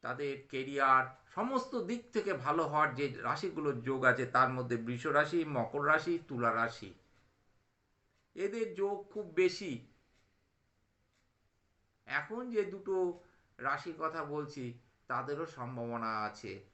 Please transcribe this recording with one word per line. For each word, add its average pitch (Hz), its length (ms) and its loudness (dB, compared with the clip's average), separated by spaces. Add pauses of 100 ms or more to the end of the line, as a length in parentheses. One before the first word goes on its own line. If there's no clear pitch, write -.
তাদের 139 460 -6
কেরিয়ার 135 760 4 (100)
সমস্ত 254 400 0
দিক 226 380 -4
থেকে 202 200 2
ভালো 147 340 2
হওয়ার 147 280 4
যে 139 260 -2
রাশিগুলোর 143 600 -2
যোগ 131 240 0
আছে, 127 200 6
তার 127 240 4
মধ্যে 123 280 -2
বৃষ 120 280 -4
রাশি, 151 400 2
মকর 143 420 0
রাশি, 156 400 4
তুলা 120 280 2
রাশি, 113 380 -2 (1400)
এদের 202 400 -2
যোগ 196 380 -2
খুব 208 120 -6
বেশি। 175 600 0 (2250)
এখন 208 460 -4
যে 214 120 2
দুটো 185 560 -2 (380)
রাশির 143 420 -4
কথা 160 240 -2
বলছি, 143 560 -6 (280)
তাদেরও 139 380 -4
সম্ভাবনা 120 760 -4
আছে। 104 540 -6